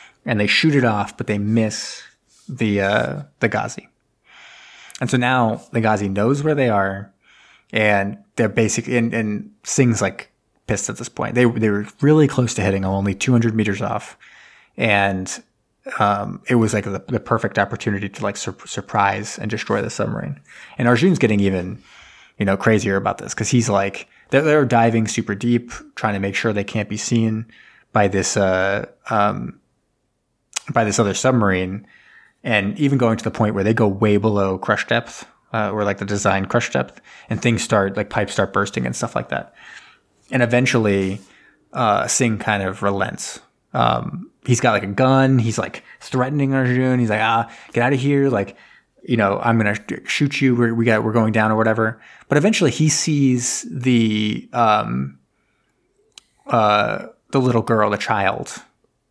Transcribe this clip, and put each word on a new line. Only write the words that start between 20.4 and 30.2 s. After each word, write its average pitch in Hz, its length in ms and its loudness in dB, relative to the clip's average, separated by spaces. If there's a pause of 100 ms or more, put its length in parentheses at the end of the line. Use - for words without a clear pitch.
And 120 80 0
Arjun's 123 320 4
getting 107 220 2
even, 95 420 -2 (560)
you 104 80 -2
know, 98 100 2
crazier 101 400 2
about 98 220 -2
this - 160 -12
'cause - 140 -4
he's 117 200 2
like, 98 400 -2 (220)
they're, 139 120 4
they're 151 220 4
diving 117 440 2
super 104 260 -4
deep, 120 380 -2 (240)
trying 107 180 0
to 98 60 -4
make 101 140 -2
sure 113 180 -2
they 101 120 -2
can't 104 240 -4
be 107 80 -6
seen 113 500 0 (460)
by 104 140 4
this, 95 300 -2
uh, 98 500 0 (240)
um, 104 480 -2 (1120)